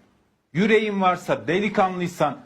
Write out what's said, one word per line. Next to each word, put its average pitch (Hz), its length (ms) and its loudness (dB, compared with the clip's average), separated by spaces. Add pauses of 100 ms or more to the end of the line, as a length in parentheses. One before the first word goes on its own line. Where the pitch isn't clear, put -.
(540)
Yüreğin 214 480 2
varsa, 156 460 0
delikanlıysan 180 1000 -2